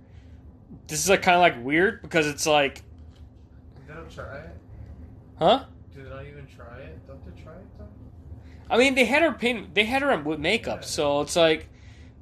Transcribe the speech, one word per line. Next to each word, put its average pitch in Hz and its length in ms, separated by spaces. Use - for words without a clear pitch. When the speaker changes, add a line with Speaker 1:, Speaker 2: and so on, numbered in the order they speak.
Speaker 1:
this 151 140
is, - 80
like, 196 140
kinda, 175 160
like, 143 240
weird, 165 380
because 156 260
it's 143 180
like 147 360
Speaker 2:
They 147 60
don't 165 180
try - 280
it? - 100
Speaker 1:
Huh? 220 240
Speaker 2:
Do 139 80
they 131 60
not 135 160
even 143 200
try 123 340
it? - 280
Don't 135 180
they - 160
try 160 120
it, 196 260
though? - 60
Speaker 1:
I 208 80
mean, 262 180
they 262 100
had 285 180
her 320 80
paint, 226 420
they 208 120
had 262 160
her 277 180
with 151 200
makeup, 143 420
Speaker 2:
Yeah. - 60
Speaker 1:
so 147 340
it's 147 160
like, 160 300